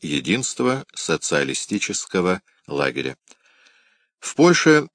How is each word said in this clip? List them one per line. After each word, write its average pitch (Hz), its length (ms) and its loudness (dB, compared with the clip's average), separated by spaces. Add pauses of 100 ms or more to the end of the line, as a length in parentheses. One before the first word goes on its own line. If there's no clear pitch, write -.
единство 123 880 -2
социалистического 87 1500 -2 (240)
лагеря. 67 500 -4 (1000)
В - 160 -12
Польше 160 600 6